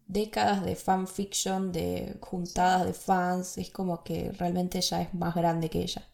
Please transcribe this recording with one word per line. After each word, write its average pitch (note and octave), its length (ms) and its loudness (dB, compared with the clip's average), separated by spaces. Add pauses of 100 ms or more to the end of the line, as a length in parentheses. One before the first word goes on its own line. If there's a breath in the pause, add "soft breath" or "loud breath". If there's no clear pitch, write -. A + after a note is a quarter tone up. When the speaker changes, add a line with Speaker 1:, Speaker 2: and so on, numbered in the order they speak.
Speaker 1:
décadas G#3 580 2
de F3+ 100 0
fanfiction, F#3+ 960 0
de F3+ 480 -2
juntadas F3+ 600 2
Speaker 2:
Sí. F3 60 2
Speaker 1:
de F3+ 60 -2
fans, F3+ 640 0
es F#3 120 -6
como F3+ 340 -4
que E3+ 300 -4
realmente F3+ 480 0
ya F3 200 0
es E3+ 120 -4
más E3+ 220 -2
grande E3 340 2
que F3 140 -2
ella. - 300 -6